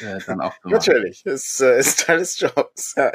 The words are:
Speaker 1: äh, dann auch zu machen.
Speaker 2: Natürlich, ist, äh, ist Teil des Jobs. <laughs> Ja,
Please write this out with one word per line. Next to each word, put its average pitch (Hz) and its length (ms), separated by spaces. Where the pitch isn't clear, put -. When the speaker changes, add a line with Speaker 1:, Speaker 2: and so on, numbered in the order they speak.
Speaker 1:
äh, 98 240
dann - 140
auch - 180
zu - 100
machen. 185 40
Speaker 2:
Natürlich, 131 520
ist, - 360
äh, 127 180
ist - 260
Teil 165 140
des - 220
Jobs. - 560
<laughs> 151 60
Ja, 131 120